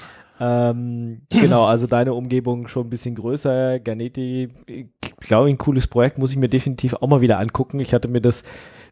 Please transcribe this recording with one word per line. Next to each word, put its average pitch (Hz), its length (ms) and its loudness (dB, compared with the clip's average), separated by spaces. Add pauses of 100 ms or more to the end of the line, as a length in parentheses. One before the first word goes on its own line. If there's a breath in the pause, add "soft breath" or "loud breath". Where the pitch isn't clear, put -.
(380 loud breath)
Ähm, 120 920 -2
genau, 123 340 6
also 117 220 2
deine 123 260 2
Umgebung 123 560 -4
schon 123 180 -6
ein 117 40 -12
bisschen 120 240 -8
größer. 131 640 -2
Ganeti, 123 720 -6 (160)
ich 131 200 -14 (340)
glaube, 120 280 4
ein 139 100 2
cooles 131 280 0
Projekt, 123 320 0
muss 131 140 -2
ich 135 40 -6
mir 131 140 0
definitiv 131 440 -2
auch - 140 -2
mal 143 140 6
wieder 117 160 4
angucken. 117 420 -4
Ich 123 140 -2
hatte 120 140 0
mir 123 120 -2
das, 117 240 2 (480 loud breath)